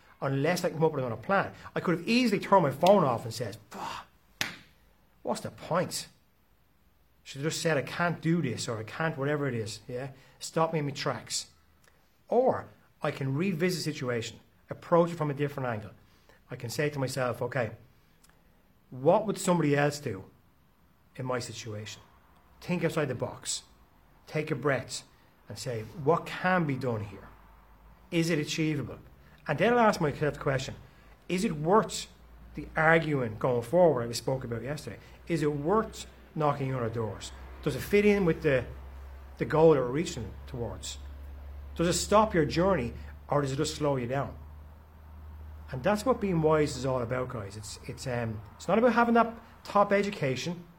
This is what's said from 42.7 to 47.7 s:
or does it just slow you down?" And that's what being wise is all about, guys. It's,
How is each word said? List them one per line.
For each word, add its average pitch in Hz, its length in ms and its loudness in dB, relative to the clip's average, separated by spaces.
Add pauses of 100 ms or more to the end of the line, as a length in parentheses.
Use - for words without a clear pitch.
or 143 140 2
does 135 80 -2
it 135 60 -4
just 151 180 -2
slow 143 220 0
you 123 100 -4
down?" 131 260 -4 (1400)
And 131 100 -6
that's 208 240 2
what 262 140 2
being 180 220 2
wise 151 340 4
is 127 100 -4
all 127 160 0
about, 127 260 -4
guys. 104 280 -10
It's, - 300 -12